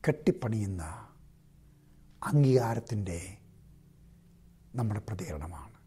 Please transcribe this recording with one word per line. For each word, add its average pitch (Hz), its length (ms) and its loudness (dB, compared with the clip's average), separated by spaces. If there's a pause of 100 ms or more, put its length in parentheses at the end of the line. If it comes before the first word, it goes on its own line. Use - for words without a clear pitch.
കെട്ടിപ്പണിയുന്ന 107 800 0 (1400)
അംഗീകാരത്തിൻ്റെ 117 1160 2 (1400)
നമ്മുടെ 107 260 -2
പ്രതികരണമാണ്. 82 880 -10